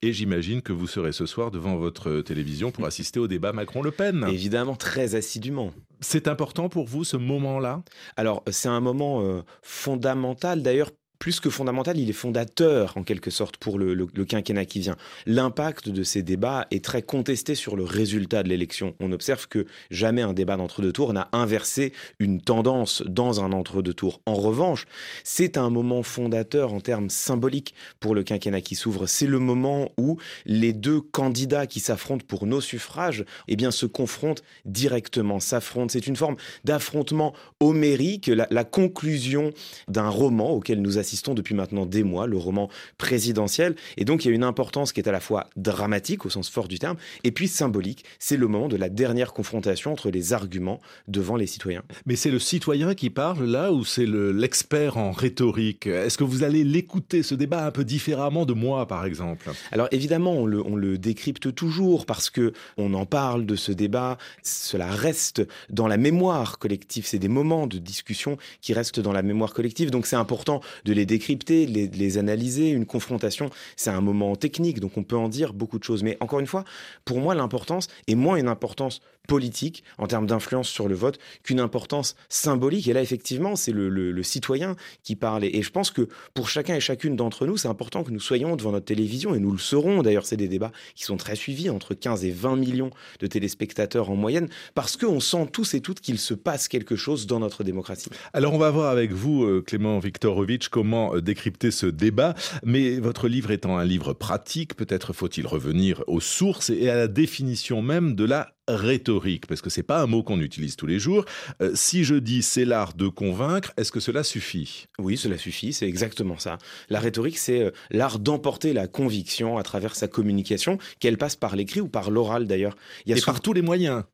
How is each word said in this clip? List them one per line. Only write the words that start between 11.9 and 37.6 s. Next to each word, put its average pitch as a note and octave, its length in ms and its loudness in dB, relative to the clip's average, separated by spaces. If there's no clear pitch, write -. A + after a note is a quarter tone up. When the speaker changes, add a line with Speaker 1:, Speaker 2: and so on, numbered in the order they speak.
Speaker 2:
il A2+ 100 2
est - 20 0
fondateur, A#2 840 2
en F#2+ 80 -4
quelque F#2 260 -4
sorte, - 260 -4
pour G2+ 220 -4
le, F#2 160 2
le, F2+ 180 -2
le G2 120 -2
quinquennat G2+ 400 0
qui G2 160 -6
vient. F2+ 160 -4
L'impact C3 640 0
de F#2+ 140 -2
ces F#2 220 -2
débats A2 480 -2
est G2 120 -2
très A#2+ 180 -2
contesté C3+ 520 -2
sur G#2 220 -6
le F#2+ 80 -2
résultat G2+ 580 0
de F#2 60 0
l'élection. F2+ 500 -2
On F#2+ 140 -2
observe B2 340 -2
que G#2 200 -2
jamais A2+ 340 2
un G2+ 100 0
débat F#2 240 0
d'entre-deux F#2 340 -2
tours A#2+ 220 0
n'a F#2+ 180 0
inversé A#2+ 600 2
une G2 220 2
tendance A#2 680 2
dans A2+ 340 2
un F#2+ 120 0
entre-deux F2+ 420 -2
tours. - 320 -2
En A2 80 2
revanche, A2+ 520 2
c'est - 340 0
un B2 140 2
moment A#2+ 320 2
fondateur A#2 720 0
en G2+ 60 -2
termes G#2 280 -2
symboliques C3 640 0
pour G#2+ 160 2
le G2 80 2
quinquennat G2 360 -2
qui - 140 -8
s'ouvre. F#2+ 320 -2
C'est C#3 220 0
le C3+ 100 4
moment C3 600 0
où D3 200 2
les A2+ 280 4
deux C#3 280 0
candidats C3+ 680 0
qui - 100 -8
s'affrontent A#2 480 -4
pour G2+ 200 -4
nos C3 140 0
suffrages, C3+ 640 -4
eh - 80 0
bien, B2 160 2
se A#2+ 160 -2
confrontent C#3+ 560 -2
directement, A2 760 0
s'affrontent. A#2+ 540 -2
C'est B2 160 -2
une C3+ 80 -2
forme D3 180 0
d'affrontement D3+ 680 0